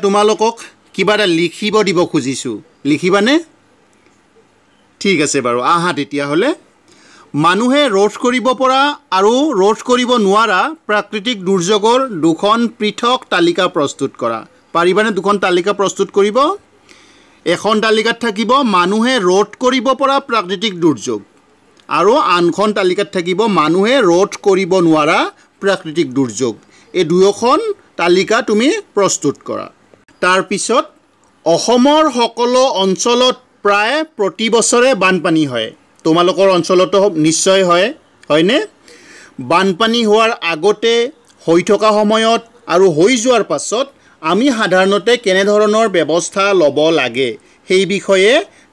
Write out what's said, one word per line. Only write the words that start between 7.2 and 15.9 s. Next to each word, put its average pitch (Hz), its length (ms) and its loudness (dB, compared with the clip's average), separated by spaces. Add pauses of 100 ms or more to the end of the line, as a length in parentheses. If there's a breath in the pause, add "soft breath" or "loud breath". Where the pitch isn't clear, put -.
মানুহে 240 380 2 (140)
ৰোধ 202 160 2 (120)
কৰিব 247 220 -2 (140)
পৰা 262 200 2 (380)
আৰু 202 140 2 (280)
ৰোধ 196 180 2 (100)
কৰিব 247 220 0 (160)
নোৱাৰা 202 340 2 (280)
প্ৰাকৃতিক 208 480 -4 (120)
দুৰ্যোগৰ 196 500 0 (260)
দুখন 202 340 0 (200)
পৃথক 240 400 -2 (160)
তালিকা 175 300 0 (120)
প্ৰস্তুত 139 360 -4 (100)
কৰা। 117 180 -4 (360 soft breath)
পাৰিবানে 190 420 2
দুখন 196 260 -2
তালিকা 185 360 0
প্ৰস্তুত 196 360 -2